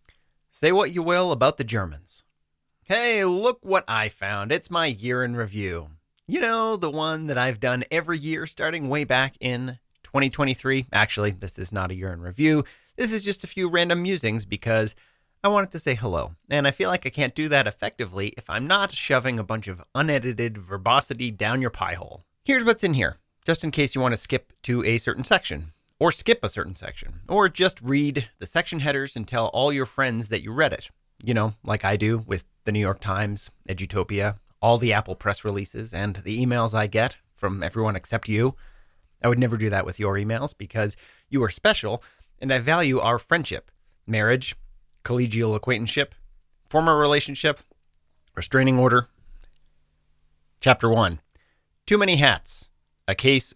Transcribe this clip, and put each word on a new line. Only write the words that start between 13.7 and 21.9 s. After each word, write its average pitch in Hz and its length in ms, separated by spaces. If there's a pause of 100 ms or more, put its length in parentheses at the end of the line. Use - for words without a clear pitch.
musings 117 420
because 110 520 (480)
I 202 40
wanted 202 220
to 165 100
say 131 140
hello. 92 400 (160)
And 139 180
I 135 40
feel 185 180
like 180 160
I 131 60
can't 135 240
do 156 140
that 135 180
effectively 101 680
if - 120
I'm 117 160
not 196 260
shoving 127 460
a 107 60
bunch 110 240
of 90 160 (100)
unedited 123 640
verbosity 113 720
down 107 320
your 123 80
pie 90 240